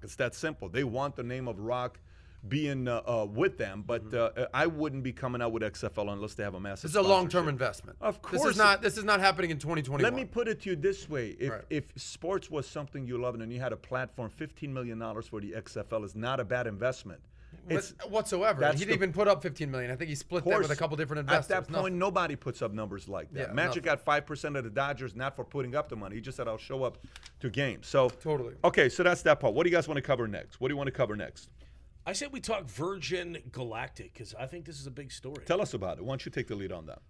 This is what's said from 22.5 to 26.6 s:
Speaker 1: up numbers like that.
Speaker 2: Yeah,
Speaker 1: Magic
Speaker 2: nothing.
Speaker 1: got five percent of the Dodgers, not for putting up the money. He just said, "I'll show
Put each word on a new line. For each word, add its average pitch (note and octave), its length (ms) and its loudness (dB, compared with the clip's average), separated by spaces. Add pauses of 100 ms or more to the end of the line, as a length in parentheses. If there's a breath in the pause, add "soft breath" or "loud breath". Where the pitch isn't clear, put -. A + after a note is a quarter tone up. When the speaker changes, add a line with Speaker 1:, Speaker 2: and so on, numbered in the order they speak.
Speaker 1:
up A2+ 100 0
numbers G2 380 -6
like E2 240 -6
that. C#3 160 -4
Speaker 2:
Yeah, - 40 -6
Speaker 1:
Magic D#3 300 0
Speaker 2:
nothing. D3+ 140 4
Speaker 1:
got - 80 -12
five D3 200 4
percent D3 300 -6
of C3+ 80 0
the A2+ 60 -6
Dodgers, C3 440 -2
not C3 220 -4
for C3 80 -8
putting B2+ 320 -4
up D3 140 0
the A#2 80 -8
money. G2+ 180 -8
He A2+ 60 -6
just A2 160 -10
said, B2 100 -4
"I'll A2 100 -2
show C3+ 280 -4